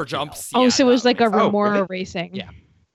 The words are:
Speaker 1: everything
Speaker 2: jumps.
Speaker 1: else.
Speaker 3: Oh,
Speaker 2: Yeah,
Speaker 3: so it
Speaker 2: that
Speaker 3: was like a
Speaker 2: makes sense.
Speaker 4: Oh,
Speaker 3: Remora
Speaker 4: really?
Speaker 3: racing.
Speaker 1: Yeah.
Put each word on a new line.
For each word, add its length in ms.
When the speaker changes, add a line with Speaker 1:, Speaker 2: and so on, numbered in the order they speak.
Speaker 1:
everything 80
Speaker 2:
jumps. 300
Speaker 1:
else. 160
Speaker 3:
Oh, 80
Speaker 2:
Yeah, 80
Speaker 3:
so 140
it 20
Speaker 2:
that 60
Speaker 3:
was 120
like 160
a 40
Speaker 2:
makes 100
sense. 80
Speaker 4:
Oh, 40
Speaker 3:
Remora 260
Speaker 4:
really? 180
Speaker 3:
racing. 440
Speaker 1:
Yeah. 140